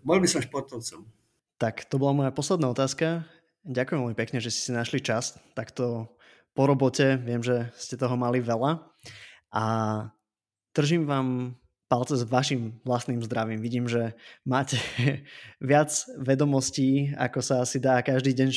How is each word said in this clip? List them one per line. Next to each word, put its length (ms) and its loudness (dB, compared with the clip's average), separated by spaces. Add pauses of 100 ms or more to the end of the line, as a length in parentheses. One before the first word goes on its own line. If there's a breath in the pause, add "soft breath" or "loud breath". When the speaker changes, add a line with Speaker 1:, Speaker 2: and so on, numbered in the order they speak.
Speaker 1:
bol 160 4
by 80 4
som 160 -2
športovcom. 560 -10 (560)
Speaker 2:
Tak, 320 -4
to 80 -2
bola 160 2
moja 160 2
posledná 400 0
otázka. 560 -2 (400 soft breath)
Ďakujem 400 -2
veľmi 120 -4
pekne, 200 -4
že 160 -4
ste 160 -4
si 80 -4
našli 240 -2
čas 400 -4 (160)
takto 480 -4 (480 soft breath)
po 160 4
robote. 480 4
Viem, 240 -4
že 320 -2
ste 240 -12
toho 160 0
mali 320 0
veľa. 320 0 (720 loud breath)
A 140 -2 (1120)
držím 320 2
vám 480 -2 (300)
palce 320 0
s 80 -2
vašim 560 0
vlastným 400 -2
zdravím. 400 -4
Vidím, 240 -2
že 260 -2 (320 loud breath)
máte 320 0 (220)
<laughs> 240 0 (400 loud breath)
viac 420 2 (140)
vedomostí, 960 2
ako 240 -2
sa 240 0
asi 160 -2
dá 240 4
každý 320 2
deň 220 4